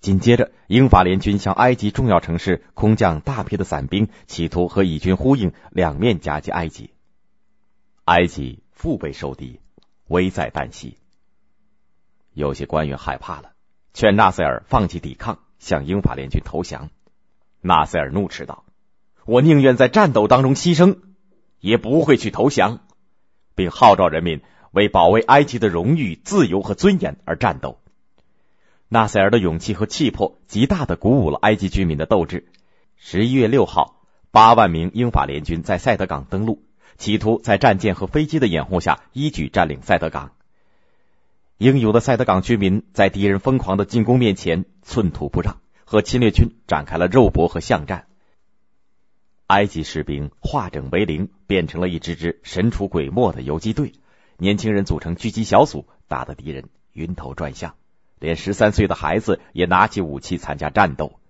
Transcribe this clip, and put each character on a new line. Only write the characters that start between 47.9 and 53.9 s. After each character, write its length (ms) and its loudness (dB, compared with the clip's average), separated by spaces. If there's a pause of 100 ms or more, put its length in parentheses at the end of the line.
埃 180 4
及 200 -8
士 180 -8
兵 360 -8
化 300 -6
整 220 -12
为 160 0
零， 240 -4 (160)
变 200 0
成 140 -10
了 80 -2
一 100 -6
支 160 -8
支 280 -8
神 280 -2
出 180 -6
鬼 200 -4
没 240 0
的 80 -12
游 180 -6
击 140 -6
队。 220 -6 (420)